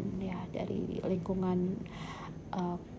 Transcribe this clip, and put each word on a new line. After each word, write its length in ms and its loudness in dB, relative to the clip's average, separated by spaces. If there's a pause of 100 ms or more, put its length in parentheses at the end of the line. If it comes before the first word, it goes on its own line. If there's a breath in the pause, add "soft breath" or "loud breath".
(220)
ya, 160 -2 (160)
dari 480 0
lingkungan, 720 4 (800 loud breath)
eh, 240 2 (200)